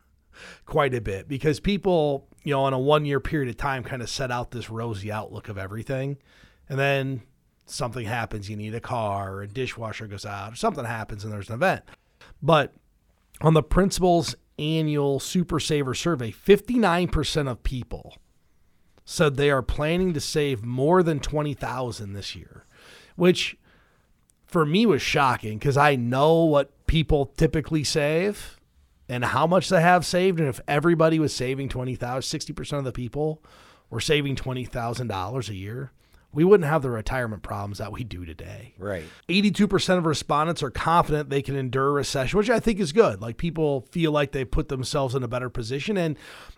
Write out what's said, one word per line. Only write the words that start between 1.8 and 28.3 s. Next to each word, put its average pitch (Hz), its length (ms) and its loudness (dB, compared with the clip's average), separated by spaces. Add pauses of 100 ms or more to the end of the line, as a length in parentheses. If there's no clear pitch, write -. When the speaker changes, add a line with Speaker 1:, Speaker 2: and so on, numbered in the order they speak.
Speaker 1:
you 147 100 -2
know, 135 100 2
on 135 100 2
a 131 40 0
one-year 143 420 4
period 135 300 -2
of 113 80 -8
time 135 260 -4
kinda 123 220 -8
set 127 240 -6
out 123 220 -4
this 117 180 -10
rosy 110 420 -6
outlook 104 380 -10
of 101 80 -10
everything. 131 600 -6 (520)
And 135 80 -4
then 135 460 0 (420)
something 120 400 -8
happens, 107 420 -6
you 107 80 -10
need 107 200 -8
a 117 40 -8
car, 101 540 -4
or 98 80 -10
a 101 60 -12
dishwasher 117 580 -8
goes 101 220 -12
out, 101 260 -10
or - 20 -16
something 170 300 -4
happens 110 380 -8
and 110 100 -8
there's 101 160 -10
an 113 60 -8
event. 156 280 0 (560)
But 147 360 2 (640)
on 160 140 6
the 156 80 6
Principal's 180 720 2 (240)
annual 151 600 0
Super 175 400 -2
Saver 135 360 0
survey, 131 340 -2
fifty-nine 196 800 4
percent 147 400 0
of 123 160 -6
people - 540 -6 (840)
said 151 320 0
they 143 140 2
are 135 140 2
planning 170 500 0
to 143 80 -4
save 139 420 -2
more 135 380 4
than 160 180 2
twenty 147 360 -4
thousand 120 580 -8
this 101 220 -10
year, - 300 -20 (500)
which - 420 2 (880)
for 165 200 2
me 175 200 4
was 151 160 4
shocking 117 580 0
'cause 139 180 2
I 147 180 8
know 135 500 4
what 143 400 2
people 156 400 2 (120)
typically 156 460 2
save 160 720 0 (560)